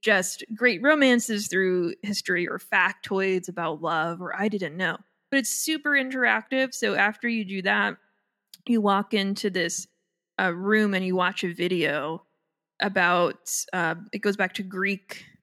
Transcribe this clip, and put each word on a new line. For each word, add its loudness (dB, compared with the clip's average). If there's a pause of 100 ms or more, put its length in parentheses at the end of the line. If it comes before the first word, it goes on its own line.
just 2 (100)
great 2
romances 4
through 0
history -2
or -6
factoids 0
about -4
love, -2
or -8
I 0
didn't -4
know. -2 (340)
But 4
it's -4
super -2
interactive. 2
So 0
after 0
you 0
do -6
that, 0 (680)
you 2
walk 2
into 0
this, -4 (520)
uh, 0
room 2
and 0
you 0
watch 0
a -2
video -2 (580)
about, 2 (220)
uh, 0 (180)
it -4
goes 0
back 0
to -6
Greek -6 (180)